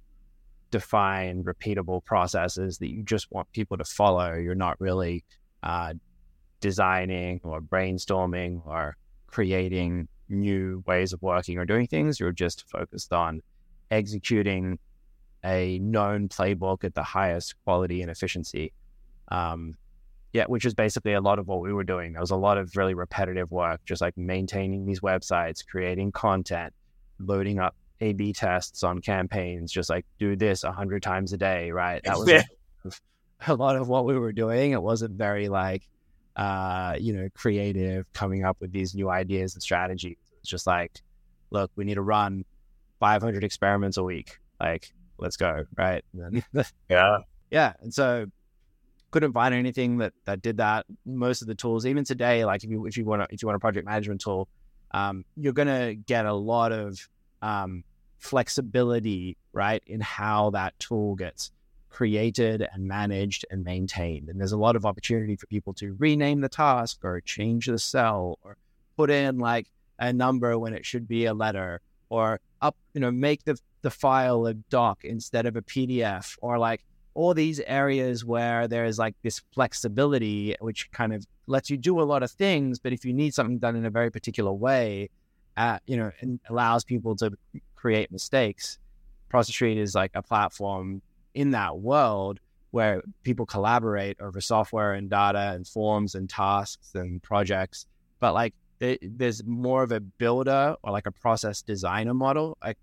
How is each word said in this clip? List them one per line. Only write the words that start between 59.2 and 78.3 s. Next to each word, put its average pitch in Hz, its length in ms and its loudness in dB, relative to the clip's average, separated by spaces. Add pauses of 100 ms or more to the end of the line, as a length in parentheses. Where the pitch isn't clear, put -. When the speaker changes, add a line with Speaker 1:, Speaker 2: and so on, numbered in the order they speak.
Speaker 1:
right, 104 340 0
in 110 140 -8
how 107 520 2
that 95 280 -2
tool 104 360 -2
gets 90 360 -10 (380)
created 110 840 2
and 95 160 -6
managed 101 640 -2
and 95 140 -4
maintained. 85 640 -4
And 95 100 -8
there's 98 140 0
a 107 40 0
lot 113 200 6
of 104 80 0
opportunity 107 500 -2
for - 120 -12
people 98 260 -6
to 101 260 -10
rename 147 400 4
the 135 80 0
task 131 560 2
or 90 160 -4
change 113 460 -2
the 117 140 0
cell 104 640 0
or 101 120 -20 (400)
put 151 140 4
in, 139 300 4
like, 117 280 2 (320)
a 123 140 0
number 123 440 4
when 113 160 -2
it 92 120 -8
should 120 200 -6
be 117 200 2
a 110 80 2
letter, 98 480 -2 (260)
or 110 320 0 (220)
up, 147 160 2 (160)
you 143 80 -2
know, 123 100 2
make 143 320 0
the, 143 140 0 (240)
the 131 100 -2
file 127 540 4
a 113 80 0
doc 110 500 0
instead 113 420 -4
of 117 120 -2
a 110 40 -6
P 131 240 -2
D 123 160 0
F, 98 400 -4
or, 120 160 0
like, 113 280 0 (280)
all 175 200 4
these 156 280 2
areas 131 640 2
where 117 460 0